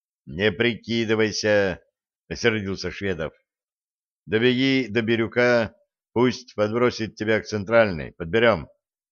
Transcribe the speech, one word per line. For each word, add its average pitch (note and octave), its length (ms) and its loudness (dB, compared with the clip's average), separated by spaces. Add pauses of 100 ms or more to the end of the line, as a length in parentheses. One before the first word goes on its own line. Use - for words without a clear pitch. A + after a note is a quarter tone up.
(260)
"Не F#2 260 0
прикидывайся", — G#2+ 1300 0 (440)
осердился G2 640 -4
Шведов. E2 420 -6 (920)
"Добеги B2+ 640 2
до G#2+ 120 0
Бирюка, A#2 760 0 (380)
пусть A#2+ 420 0
подбросит A2 600 -2
тебя A2 260 0
к - 40 -12
центральной. G#2 680 0
Подберем. F2 560 0 (420)